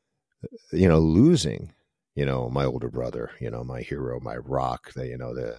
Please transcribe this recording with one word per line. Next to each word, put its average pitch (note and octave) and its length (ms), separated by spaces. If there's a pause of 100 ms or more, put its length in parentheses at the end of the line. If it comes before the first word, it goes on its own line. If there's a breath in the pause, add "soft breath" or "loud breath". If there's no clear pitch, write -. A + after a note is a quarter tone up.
(720)
you F2+ 160
know, D#2+ 120
losing, E2+ 760 (420)
you C#2+ 100
know, B1 240
my C#2 160
older B1 240
brother, A#1+ 500
you B1 100
know, A#1+ 140
my B1 180
hero, B1+ 380
my A1+ 160
rock, B1+ 580
the, B1+ 140
you B1 100
know, B1 160
the, A#1 260